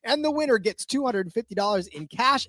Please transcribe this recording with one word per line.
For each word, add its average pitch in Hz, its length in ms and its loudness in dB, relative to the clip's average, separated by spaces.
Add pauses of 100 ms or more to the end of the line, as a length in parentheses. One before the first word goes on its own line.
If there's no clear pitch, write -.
and 302 200 0
the 302 60 2
winner 294 280 2
gets 196 280 -4
two 269 200 -2
hundred 196 260 -2
fifty 226 240 -6
dollars 202 320 0
in 147 200 -12
cash 254 420 2